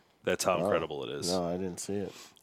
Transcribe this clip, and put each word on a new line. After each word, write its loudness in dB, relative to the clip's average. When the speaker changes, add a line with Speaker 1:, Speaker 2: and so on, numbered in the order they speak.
Speaker 1:
That's 2
how 6
Speaker 2:
Wow. 2
Speaker 1:
incredible 0
it -6
is. -4
Speaker 2:
No, 2
I 0
didn't -4
see -6
it. -4